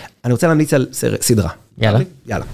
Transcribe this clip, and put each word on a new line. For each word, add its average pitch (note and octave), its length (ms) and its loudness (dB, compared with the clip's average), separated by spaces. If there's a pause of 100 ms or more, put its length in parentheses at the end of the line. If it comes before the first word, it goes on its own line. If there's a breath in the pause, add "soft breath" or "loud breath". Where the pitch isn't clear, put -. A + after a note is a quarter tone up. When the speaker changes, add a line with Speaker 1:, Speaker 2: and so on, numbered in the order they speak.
(240 loud breath)
Speaker 1:
אני B2 80 0
רוצה A#2+ 160 0
להמליץ D#3 260 2
על C3 180 2
סר-, A#2 280 -4
סדרה. G#2+ 300 2 (280)
Speaker 2:
יאללה. A2 200 2 (280)
Speaker 1:
יאללה, G2 280 -6